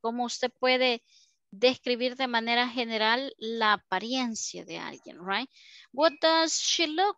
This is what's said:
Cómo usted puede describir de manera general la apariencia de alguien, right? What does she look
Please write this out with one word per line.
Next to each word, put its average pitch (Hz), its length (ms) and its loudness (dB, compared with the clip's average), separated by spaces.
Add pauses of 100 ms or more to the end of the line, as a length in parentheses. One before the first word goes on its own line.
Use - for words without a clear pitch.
Cómo 240 220 -4
usted 240 260 -4 (100)
puede 254 400 2 (500)
describir 247 640 0
de 262 120 -2
manera 240 400 0
general 233 720 -2
la 220 400 2
apariencia 220 840 -6
de 165 120 -12
alguien, 160 420 -14
right? 196 300 -4 (440)
What 294 280 4
does 320 380 4
she - 260 0
look 339 320 0